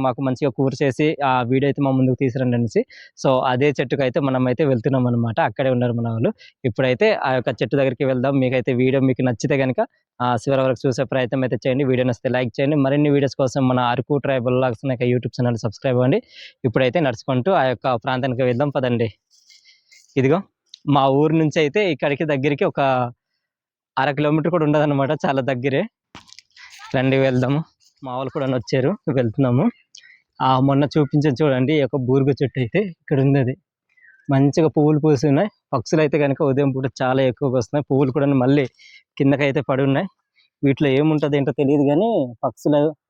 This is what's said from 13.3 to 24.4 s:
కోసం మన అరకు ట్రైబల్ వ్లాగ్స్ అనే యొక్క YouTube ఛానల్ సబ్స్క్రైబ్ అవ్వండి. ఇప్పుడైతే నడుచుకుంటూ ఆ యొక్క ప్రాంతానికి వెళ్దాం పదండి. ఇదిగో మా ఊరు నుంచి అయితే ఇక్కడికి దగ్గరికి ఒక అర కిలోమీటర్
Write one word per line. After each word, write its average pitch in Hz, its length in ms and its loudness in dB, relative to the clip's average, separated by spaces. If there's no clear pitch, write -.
కోసం 135 280 0
మన 127 120 2
అరకు 127 220 -2
ట్రైబల్ 127 320 0
వ్లాగ్స్ 127 260 -2
అనే 131 100 -2
యొక్క 123 180 -2
YouTube 120 240 -2
ఛానల్ 120 280 0
సబ్స్క్రైబ్ 123 340 -2
అవ్వండి. 127 220 2
ఇప్పుడైతే 131 380 0
నడుచుకుంటూ 127 460 -2
ఆ 151 120 2
యొక్క 127 220 -2
ప్రాంతానికి 127 460 -2
వెళ్దాం 139 260 0
పదండి. 120 320 0
ఇదిగో 139 220 2
మా 139 80 4
ఊరు 156 240 2
నుంచి 156 200 0
అయితే 151 180 0
ఇక్కడికి 147 380 -2
దగ్గరికి 143 380 0
ఒక 147 100 -4
అర 135 120 0
కిలోమీటర్ 151 360 0